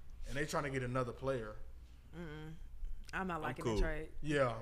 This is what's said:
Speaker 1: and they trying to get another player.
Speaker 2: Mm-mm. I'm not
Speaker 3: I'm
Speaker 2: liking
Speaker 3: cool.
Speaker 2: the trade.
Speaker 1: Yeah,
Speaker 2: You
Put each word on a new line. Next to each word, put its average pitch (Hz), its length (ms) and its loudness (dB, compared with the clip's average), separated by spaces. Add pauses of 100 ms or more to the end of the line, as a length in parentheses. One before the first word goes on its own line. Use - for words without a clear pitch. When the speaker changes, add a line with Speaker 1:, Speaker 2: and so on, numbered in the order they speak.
(280)
Speaker 1:
and 131 80 0
they 147 80 2
trying 151 200 0
to 139 60 0
get 135 120 0
another 123 300 2
player. 123 400 -2 (640)
Speaker 2:
Mm-mm. 156 380 -8 (600)
I'm 190 160 0
not 170 80 0
Speaker 3:
I'm 156 60 -2
Speaker 2:
liking 151 220 -2
Speaker 3:
cool. 113 120 4
Speaker 2:
the - 60 8
trade. 156 260 2 (160)
Speaker 1:
Yeah, 143 240 6
Speaker 2:
You 117 140 0